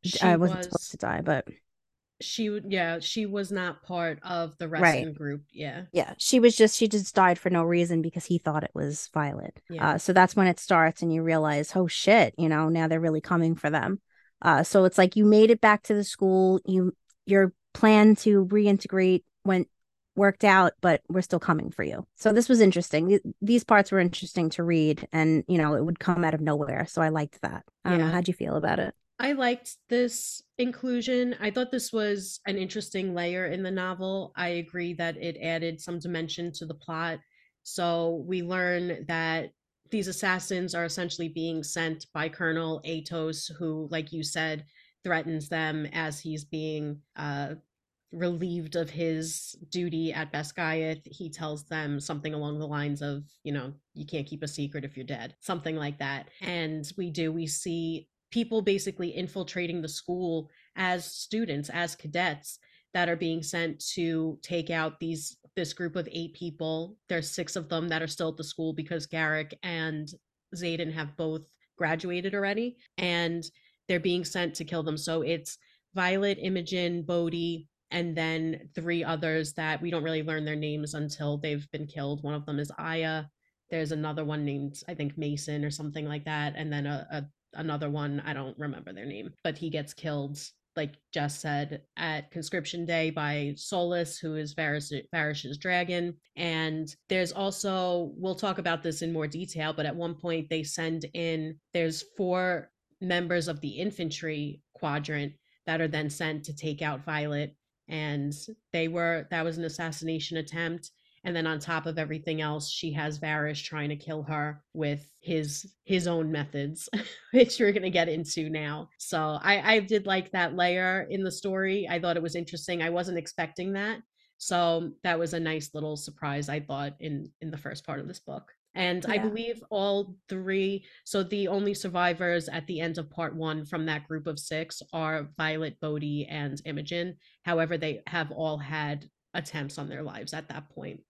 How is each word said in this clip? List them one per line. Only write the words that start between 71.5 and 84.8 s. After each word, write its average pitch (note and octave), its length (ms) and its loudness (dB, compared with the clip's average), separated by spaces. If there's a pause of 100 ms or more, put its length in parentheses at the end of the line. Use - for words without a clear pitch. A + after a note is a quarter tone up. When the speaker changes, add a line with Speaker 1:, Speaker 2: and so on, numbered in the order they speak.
Speaker 1:
graduated F3 580 -2
already. G#3 420 -2 (200)
And E3+ 460 0 (440)
they're F3 120 2
being F3 260 0
sent F3 300 -4
to E3 100 -6
kill D#3+ 180 -4
them. D#3 140 -2
So D#3+ 260 -2
it's D#3 340 -4 (380)
Violet, F#3+ 440 2
Imogen, F3 640 -2
Bodhi, E3+ 640 -2 (220)
and E3+ 260 -2
then D#3+ 600 -2
three E3+ 280 -2
others D#3+ 500 -2
that D#3 280 -4
we E3+ 80 -4
don't D#3+ 140 -2
really D#3+ 180 -2
learn D#3 240 -2
their D3+ 100 -4
names D3+ 380 -4
until D3 460 -4
they've D3 320 -4
been D3+ 160 -8
killed. D3 360 -6
One D3 120 -4
of D3 100 -6
them D3 140 -4
is D3 180 -6
Aya. D#3+ 460 -4 (480)
There's D#3+ 200 -2
another D#3 320 -4
one D3+ 220 -2
named, C#3+ 300 -4 (120)